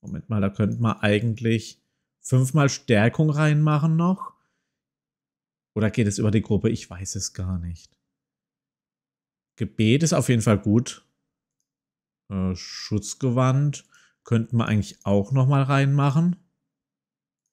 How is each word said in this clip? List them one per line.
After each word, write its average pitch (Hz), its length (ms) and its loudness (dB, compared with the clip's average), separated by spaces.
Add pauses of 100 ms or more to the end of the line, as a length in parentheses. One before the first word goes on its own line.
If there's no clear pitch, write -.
Moment - 300 -12
mal, 107 100 -2
da 98 80 0
könnten 110 340 -2
wir 113 200 -2
eigentlich 110 800 -2 (400)
fünfmal 131 440 2
Stärkung 120 640 2
reinmachen 151 680 2
noch. 175 380 -2 (1400)
Oder 107 140 2
geht 110 160 0
es 101 120 -2
über 110 120 2
die 113 120 2
Gruppe? 107 280 0
Ich - 180 -8
weiß 90 280 -10
es - 180 -10
gar 92 240 -6
nicht. 85 400 -12 (1600)
Gebet 113 460 0
ist 165 100 0
auf 151 160 0
jeden 120 140 2
Fall 104 160 4
gut. 107 480 -2 (1300)
Äh, 95 220 -2
Schutzgewand 131 1300 -2 (380)
könnten 113 320 -2
wir 113 100 2
eigentlich 107 380 -2
auch 101 280 0
nochmal 135 320 2
reinmachen. 139 720 2 (1160)